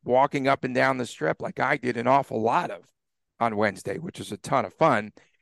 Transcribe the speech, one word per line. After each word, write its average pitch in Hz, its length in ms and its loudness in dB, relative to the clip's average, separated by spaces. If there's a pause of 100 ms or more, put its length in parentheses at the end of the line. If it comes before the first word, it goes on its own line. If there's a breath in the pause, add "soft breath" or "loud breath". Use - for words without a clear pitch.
walking 131 420 2
up 135 160 2
and 127 100 -4
down 131 240 2
the 123 80 -4
strip - 360 -4
like - 180 -8
I 135 160 0
did 123 220 -4
an 117 100 -2
awful 131 340 2
lot 139 300 0
of 90 140 -14 (520)
on 113 200 0
Wednesday, 101 400 -2
which 85 220 -12
was 104 120 -10
a 104 60 -10
ton 131 260 0
of 92 100 -10
fun. 110 380 2 (300 soft breath)